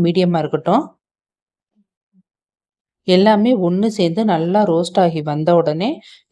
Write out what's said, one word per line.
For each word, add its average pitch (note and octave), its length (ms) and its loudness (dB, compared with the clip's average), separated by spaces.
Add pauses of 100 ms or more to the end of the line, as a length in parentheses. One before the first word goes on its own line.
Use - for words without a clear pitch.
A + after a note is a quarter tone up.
மீடியமா F3 380 0
இருக்கட்டும். E3 420 -2 (2250)
எல்லாமே G#3+ 360 4 (140)
ஒண்ணு F#3 220 -2 (100)
சேர்ந்து F3 240 -2 (120)
நல்லா F3 280 0 (100)
ரோஸ்ட் F3 320 0
ஆகி D#3+ 160 0 (120)
வந்த D#3 180 -2 (100)
உடனே E3 300 -2 (420)